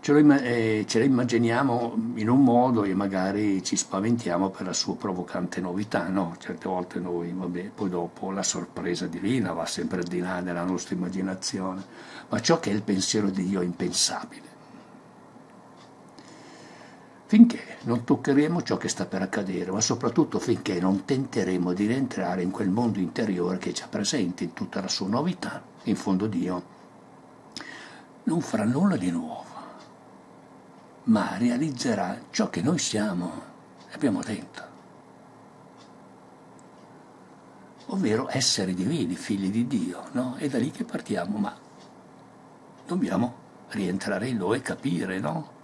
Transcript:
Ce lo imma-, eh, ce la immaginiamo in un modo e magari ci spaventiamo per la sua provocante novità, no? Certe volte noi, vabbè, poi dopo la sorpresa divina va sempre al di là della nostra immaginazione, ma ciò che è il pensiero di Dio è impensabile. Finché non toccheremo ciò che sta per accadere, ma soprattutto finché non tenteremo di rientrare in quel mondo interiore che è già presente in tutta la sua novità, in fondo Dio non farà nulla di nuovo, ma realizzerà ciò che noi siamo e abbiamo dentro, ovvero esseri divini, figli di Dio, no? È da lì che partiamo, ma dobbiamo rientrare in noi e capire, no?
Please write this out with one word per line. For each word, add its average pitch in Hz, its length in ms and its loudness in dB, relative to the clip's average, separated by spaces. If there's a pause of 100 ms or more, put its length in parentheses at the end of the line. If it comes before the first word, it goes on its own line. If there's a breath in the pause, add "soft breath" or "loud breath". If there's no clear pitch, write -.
Ce 147 60 4
lo 147 80 8
imma-, 147 200 10
eh, 113 480 2
ce 113 120 2
la 117 60 6
immaginiamo 117 1120 2
in 107 120 0
un 135 140 8
modo 120 400 6
e 95 100 0
magari 98 680 0
ci - 120 -2
spaventiamo 95 760 0
per 95 160 -8
la 90 60 -4
sua - 220 -2
provocante 90 680 -4
novità, 92 480 -4
no? 92 280 -2
Certe - 300 -10
volte 92 320 -4
noi, 87 320 -4
vabbè, 90 420 -6
poi 101 160 -4
dopo 90 400 -4
la 98 140 -4
sorpresa 87 640 -4
divina 95 460 -2
va 82 120 -4
sempre - 360 -4
al - 20 -2
di 87 160 -4
là 90 220 -4
della 87 220 -4
nostra 90 300 -2
immaginazione, 95 880 -4 (460 loud breath)
ma 107 100 0
ciò 165 200 4
che - 100 -4
è 101 60 0
il 104 80 -2
pensiero 101 480 0
di 92 140 -2
Dio 95 160 0
è - 20 0
impensabile. - 840 -4 (2750 loud breath)
Finché - 600 8
non 120 180 0
toccheremo 147 580 4
ciò - 160 0
che - 120 -2
sta - 180 -4
per 190 160 -2
accadere, 92 480 -2
ma 101 100 0
soprattutto 117 560 2
finché - 420 0
non 95 240 2
tenteremo 92 680 0
di 101 140 2
rientrare 98 560 -2
in 90 80 0
quel 101 180 -2
mondo 107 300 2
interiore 92 580 0
che - 140 -6
è - 20 -6
già - 140 -8
presente 101 560 -2
in - 100 -6
tutta - 280 -6
la 95 60 -6
sua - 200 -4
novità, 143 560 -2 (220)
in 107 100 2
fondo 98 320 0
Dio 90 460 -4 (1500 loud breath)
non 165 160 2
farà 107 240 -2
nulla 151 320 4
di 90 120 0
nuovo, 82 440 -6 (1500)
ma 104 320 4
realizzerà 120 840 0 (120)
ciò - 180 0
che - 140 -4
noi 156 160 2
siamo 92 600 -2 (480)
e - 40 -16
abbiamo 104 280 0
dentro, - 440 -8 (3250)
ovvero 120 440 2
esseri 98 420 0
divini, 92 420 0
figli 98 360 -2
di 117 160 0
Dio, 90 460 -2
no? 127 220 -2
È 151 120 -4
da 135 100 0
lì 131 140 0
che - 120 -6
partiamo, 104 540 -4
ma - 180 -2 (1300)
dobbiamo 123 480 0 (340)
rientrare 98 600 -2
in 123 80 -2
noi 101 200 0
e 139 40 -4
capire, 110 580 -2
no? 156 320 -4 (120)